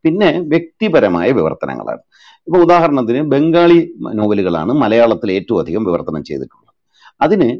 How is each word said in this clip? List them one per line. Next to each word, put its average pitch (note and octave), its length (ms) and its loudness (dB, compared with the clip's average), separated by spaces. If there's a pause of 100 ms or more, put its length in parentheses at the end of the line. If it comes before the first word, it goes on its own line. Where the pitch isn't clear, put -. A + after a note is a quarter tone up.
പിന്നെ E3+ 380 0
വ്യക്തിപരമായ B2 920 0
വിവർത്തനങ്ങളാണ്. C#2 680 -4 (480)
ഇപ്പൊ E3+ 140 2
ഉദാഹരണത്തിന് D3+ 640 2
ബംഗാളി E3 720 2 (200)
നോവലുകളാണ് G2+ 580 -2
മലയാളത്തിൽ A#2 600 2
ഏറ്റവും F#2+ 280 -2
അധികം D#2+ 240 -4
വിവർത്തനം D#2+ 400 -4
ചെയ്തിട്ടുള്ളത്. - 500 -14 (460)
അതിന് D#3 400 0